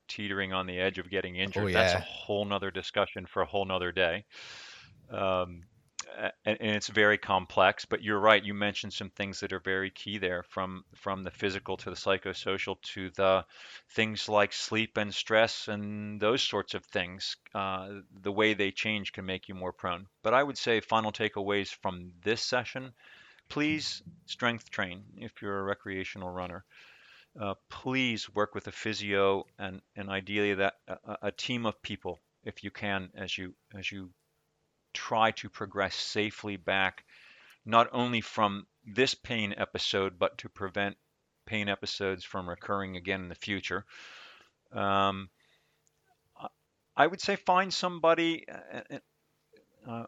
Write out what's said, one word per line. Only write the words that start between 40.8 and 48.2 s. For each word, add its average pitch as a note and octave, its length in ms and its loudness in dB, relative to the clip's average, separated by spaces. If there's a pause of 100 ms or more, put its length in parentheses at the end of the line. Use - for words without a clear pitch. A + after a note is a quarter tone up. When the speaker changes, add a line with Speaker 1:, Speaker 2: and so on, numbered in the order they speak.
Speaker 1:
pain G#2 220 -2
episodes G2 560 -2
from F#2 240 -6
recurring F#2+ 480 -4
again F#2 240 -4
in F2+ 80 -8
the F2 60 -12
future. G2 500 -4 (880)
Um, G2 580 2 (1080)
I, - 100 -12 (480)
I C#3+ 100 8
would F3+ 140 -4
say G3 160 0
find F#3 360 4
somebody, E3 760 2